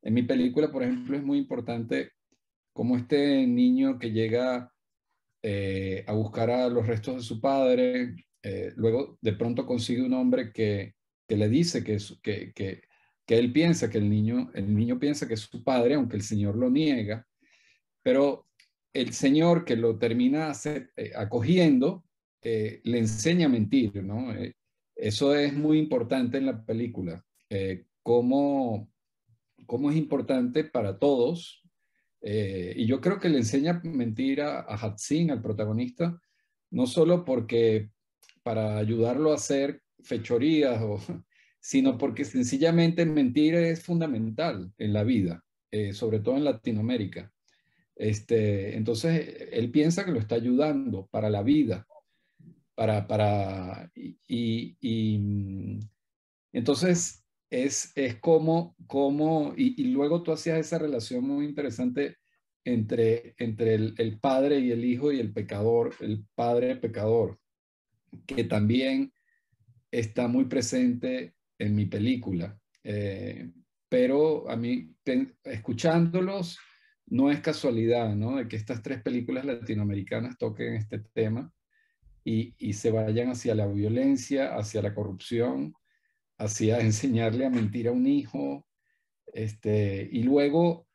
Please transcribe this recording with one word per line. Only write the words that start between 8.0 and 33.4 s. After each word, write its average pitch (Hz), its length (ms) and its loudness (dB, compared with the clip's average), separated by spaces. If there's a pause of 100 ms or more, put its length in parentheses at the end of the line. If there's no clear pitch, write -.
eh, 98 320 -6
luego 113 460 0
de 107 120 0
pronto 117 320 -2
consigue 120 380 -2
un 127 100 0
hombre 127 400 2
que, 104 400 -2 (340)
que 107 100 0
le 107 120 4
dice 160 340 2
que, 143 120 -2
es, - 260 -8
que, 92 320 -6
que, 95 300 -8 (420)
que 113 140 6
él 120 120 2
piensa 160 380 4
que 110 80 -2
el 104 100 2
niño, 110 460 2
el 98 220 -2
niño 120 240 2
piensa 143 280 -2
que 113 60 -4
es 107 80 -4
su - 220 -14
padre, 127 320 4
aunque 113 220 0
el 101 60 -4
señor 101 320 -2
lo 123 140 2
niega, 123 580 0 (760)
pero 135 440 2 (460)
el 120 200 -2
señor 165 520 4
que 127 100 0
lo 113 220 2
termina 123 540 2
ace-, 151 440 -8
eh, 110 200 -10
acogiendo, 139 880 4 (380)
eh, 110 400 -4
le 117 160 0
enseña 151 480 2
a - 20 4
mentir, 107 540 2
¿no? 110 300 -6
Eh, 98 220 -10 (420)
eso 139 380 2
es 143 180 2
muy 151 240 2
importante 131 600 0
en 135 80 0
la 113 180 -6
película, 104 580 -6 (260)
eh, 95 360 -6 (160)
cómo, 123 880 2 (800)
cómo 139 240 0
es 156 60 2
importante 135 680 0
para 98 340 -4
todos, 143 680 0 (580)
eh, 95 540 -4
y 120 120 0
yo 135 120 2
creo 190 200 0
que 180 100 0
le 147 80 4
enseña 139 460 0